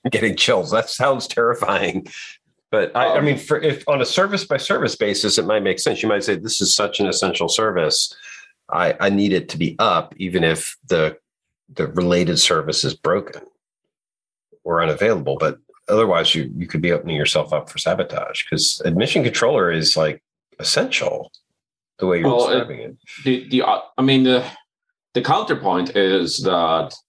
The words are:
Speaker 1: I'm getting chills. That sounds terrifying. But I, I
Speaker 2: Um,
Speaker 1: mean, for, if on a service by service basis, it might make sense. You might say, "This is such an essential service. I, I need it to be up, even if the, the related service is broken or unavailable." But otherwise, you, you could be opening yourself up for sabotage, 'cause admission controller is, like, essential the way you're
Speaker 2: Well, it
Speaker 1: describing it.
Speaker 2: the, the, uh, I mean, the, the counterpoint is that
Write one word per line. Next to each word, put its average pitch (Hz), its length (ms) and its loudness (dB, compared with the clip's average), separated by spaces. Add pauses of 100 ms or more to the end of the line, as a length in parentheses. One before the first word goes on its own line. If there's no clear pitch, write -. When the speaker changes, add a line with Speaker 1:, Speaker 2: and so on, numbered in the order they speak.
Speaker 1:
I'm 127 60 0
getting 107 240 0
chills. 90 360 0
That 113 180 0
sounds 131 380 0
terrifying. 98 760 -2 (680)
But 202 240 0
I, 127 120 2
I 147 100 2
Speaker 2:
Um, 147 80 2
Speaker 1:
mean, 143 120 0
for, 151 220 -2
if 156 300 -2
on 139 120 2
a 120 40 0
service 196 400 0
by 139 120 -2
service - 380 -2
basis, 104 440 0
it 82 80 -2
might 104 160 0
make 95 160 0
sense. 113 240 -2
You 110 60 0
might 101 140 0
say, 104 120 0
"This 101 260 -4
is - 140 2
such - 240 -2
an 98 80 2
essential 87 420 0
service. 90 640 0 (540)
I, 85 300 0
I 101 100 2
need 101 240 2
it 82 160 -2
to - 80 -10
be 82 220 -2
up, 90 380 0
even 90 260 -2
if 80 340 -2 (100)
the, 80 300 0 (540)
the - 180 -4
related 87 500 2
service 78 440 0
is 67 120 -2
broken - 480 -4 (1200)
or 85 180 0
unavailable." 78 580 0
But 78 200 -2 (280)
otherwise, 98 480 4
you, 71 200 -4
you 85 120 -6
could 78 160 -2
be 87 80 2
opening 82 240 -2
yourself 73 360 0
up 73 160 -2
for - 120 -12
sabotage, - 640 -4
'cause - 420 -2
admission 104 380 2
controller 117 480 2
is, 80 260 2
like, 78 240 0 (380)
essential - 720 -2 (680)
the 95 80 -2
way 90 140 2
you're 107 100 2
Speaker 2:
Well, 120 180 2
it 117 120 0
Speaker 1:
describing - 220 -8
it. - 160 -16 (280)
Speaker 2:
the, 127 240 0
the, 127 140 2
uh, - 160 2 (180)
I 131 60 2
mean, 135 180 4
the, 127 240 4 (680)
the 120 80 0
counterpoint 104 720 0
is 95 480 2
that 85 500 0 (160)